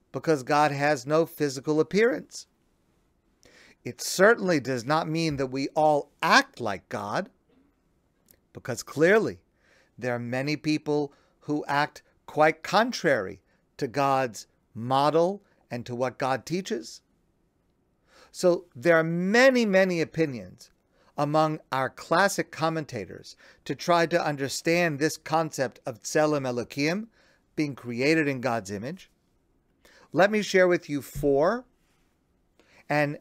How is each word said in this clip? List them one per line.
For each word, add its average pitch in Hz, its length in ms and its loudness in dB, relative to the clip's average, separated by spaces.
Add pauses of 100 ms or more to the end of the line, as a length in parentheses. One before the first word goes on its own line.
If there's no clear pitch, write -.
(120)
Because 139 320 -2
God 147 280 2
has 139 340 -2
no 156 200 2
physical 147 540 -4
appearance. 220 680 -2 (1400)
It - 180 -12
certainly 185 580 2
does 123 260 -4
not 156 220 0
mean 156 300 -2
that 135 100 -2
we 135 220 -4
all 151 420 2 (100)
act 220 380 2
like 104 300 -6
God, 110 400 -6 (1200)
because - 300 -10
clearly 160 560 2 (580)
there 123 180 -4
are 120 40 -6
many 131 380 -4
people 147 560 -2 (280)
who 147 260 -4
act 147 340 -2 (240)
quite 156 380 2
contrary 143 760 -2 (380)
to 143 100 -6
God's 135 600 -2 (260)
model 147 680 2 (280)
and 120 140 -8
to 120 100 -10
what 123 220 -4
God 131 280 -2
teaches. - 560 -8 (1300)
So 180 340 0 (100)
there 160 220 4
are 160 60 4
many, 220 640 4
many 190 360 2
opinions 131 720 -4 (460)
among 156 420 2 (120)
our 131 180 -2
classic 180 600 0
commentators 131 840 -8 (300)
to 147 80 -6
try 170 320 2
to 165 180 0
understand 151 760 -2
this 151 180 -2
concept 156 680 -4
of 120 160 -10
Tselem 151 420 0
Elokim, 143 640 -4 (480)
being 147 180 -4
created 135 540 0
in 131 140 -4
God's 117 280 -2
image. 117 400 -10 (1040)
Let 180 160 6
me 214 120 0
share 185 260 4
with 175 220 0
you 143 120 -4
four, 143 640 0 (1200)
and 147 340 0